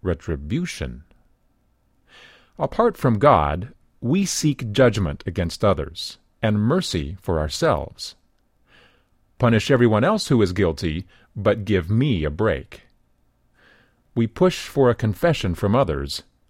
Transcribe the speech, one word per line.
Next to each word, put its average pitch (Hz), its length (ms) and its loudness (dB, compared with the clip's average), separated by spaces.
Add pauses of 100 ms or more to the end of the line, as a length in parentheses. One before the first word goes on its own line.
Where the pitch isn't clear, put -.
retribution? 80 1040 -6 (1500)
Apart 208 380 0
from 117 220 2
God, 92 560 2 (260)
we 170 240 0
seek 135 480 -2
judgment 101 540 2
against 87 360 -4
others 85 540 -2 (240)
and 107 180 2
mercy 104 600 -2
for 85 200 -2
ourselves. 78 760 -4 (1200)
"Punish 117 320 2
everyone 120 320 4
else 202 260 0
who 123 120 4
is 92 120 2
guilty, 85 540 -2 (280)
but 104 300 0
give 95 240 0
me 113 360 0
a 73 60 -2
break." 78 520 -4 (1300)
We 117 120 0
push - 400 0
for 131 240 2
a 117 40 0
confession 107 600 -2
from 101 200 0
others, 73 500 -2 (260)